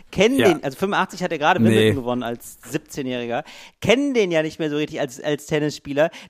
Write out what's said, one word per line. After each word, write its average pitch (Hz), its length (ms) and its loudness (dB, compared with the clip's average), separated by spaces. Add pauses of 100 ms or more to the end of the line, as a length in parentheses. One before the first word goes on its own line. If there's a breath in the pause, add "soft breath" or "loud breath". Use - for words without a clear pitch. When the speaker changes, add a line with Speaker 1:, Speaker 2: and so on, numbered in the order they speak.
(100)
Speaker 1:
kennen 240 300 2
Speaker 2:
Ja. 214 80 6
Speaker 1:
den, 160 160 2
also 135 120 -6
fünfundachtzig 190 460 -2
hat 175 80 -2
er 165 80 -4
gerade 165 220 4
Wimbledon 110 300 6
Speaker 2:
Nee. 101 40 2
Speaker 1:
gewonnen 123 300 -4
als - 340 -10 (100)
siebzehnjähriger, 127 760 -6 (360 loud breath)
kennen 262 340 2
den 196 180 2
ja 156 100 2
nicht 156 160 -8
mehr 156 120 -2
so 147 60 -2
richtig 151 240 -4
als, 135 220 -8
als 147 240 -4
Tennisspieler. 147 640 0 (200 loud breath)